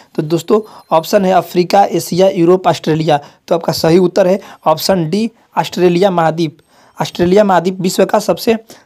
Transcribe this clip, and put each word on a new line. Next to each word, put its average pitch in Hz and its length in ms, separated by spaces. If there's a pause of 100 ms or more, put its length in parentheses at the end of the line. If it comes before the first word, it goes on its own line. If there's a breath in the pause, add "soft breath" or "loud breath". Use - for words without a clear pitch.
(140 loud breath)
तो 160 80
दोस्तों, 165 380 (320 loud breath)
ऑप्शन 170 320
है 185 80
अफ्रीका, 180 520
एशिया, 180 460
यूरोप, 180 360
ऑस्ट्रेलिया। 156 540 (280 loud breath)
तो - 60
आपका 165 180
सही 165 260
उत्तर 180 280
है 190 140 (260 loud breath)
ऑप्शन 160 440
डी, 220 200 (280 soft breath)
ऑस्ट्रेलिया 175 520
महाद्वीप। 165 480 (400 soft breath)
ऑस्ट्रेलिया 180 460
महाद्वीप 185 360
विश्व 185 240
का 214 140
सबसे 208 380 (300 loud breath)